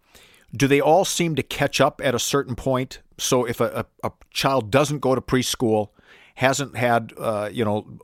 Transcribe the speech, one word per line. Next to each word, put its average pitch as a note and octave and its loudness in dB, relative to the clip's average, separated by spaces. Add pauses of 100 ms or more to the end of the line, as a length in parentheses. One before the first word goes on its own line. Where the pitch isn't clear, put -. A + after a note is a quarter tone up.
(540)
do B2 2
they C#3+ 4
all D#3+ 4
seem E3 -2
to B2+ -2
catch - -2
up C#3 2
at C3 2
a A#2 -2
certain C#3 -2
point? C3 -4 (180)
So B2 0
if A#2+ -4
a, A#2 -2 (180)
a, A2+ -6
a - -6 (180)
child C3 -2
doesn't C#3+ 0
go B2+ 2
to A#2+ -2
preschool, A2 -2 (440)
hasn't C3 0
had, A#2 0
uh, G#2 -2
you G#2 -4
know, G#2+ -2